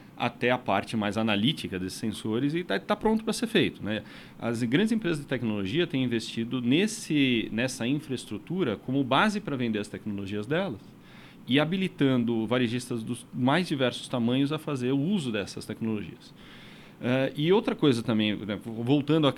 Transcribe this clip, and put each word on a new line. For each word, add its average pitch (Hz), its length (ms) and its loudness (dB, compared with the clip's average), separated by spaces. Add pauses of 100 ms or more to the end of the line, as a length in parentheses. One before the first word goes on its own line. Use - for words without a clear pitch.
(220)
até 123 300 0
a 123 60 2
parte 104 380 0
mais 104 220 0
analítica 104 600 0
desses 92 180 -6
sensores 117 560 -2
e 175 100 -2
tá, 190 160 -2
tá 208 160 -2
pronto 220 280 0
pra 220 100 -2
ser - 140 -4
feito, 143 360 2
né? 104 200 -4 (360)
As 113 220 -2
grandes 151 300 4
empresas 170 280 0
de 139 60 -10
tecnologia 113 600 -2
têm 131 160 0
investido 117 580 -2
nesse, 139 880 2
nessa 117 360 -2
infraestrutura 131 880 -2
como 135 260 0
base 180 380 2
pra 147 140 -4
vender 117 240 0
as 101 80 -4
tecnologias 101 580 -6
delas 151 340 -2 (680)
e 127 120 4
habilitando 135 840 2
varejistas 120 560 0
dos 120 320 -6
mais 143 340 2
diversos 131 400 0
tamanhos 127 460 2
a 151 60 -4
fazer 131 320 -2
o 139 80 2
uso 151 320 0
dessas 104 340 -6
tecnologias. 107 680 -6 (720)
Eh, 131 340 0
e 151 160 2
outra 220 240 4
coisa 123 280 4
também, 107 320 2
né, 98 280 -6
vo-, 113 200 -6
voltando 147 440 4
à, 127 100 4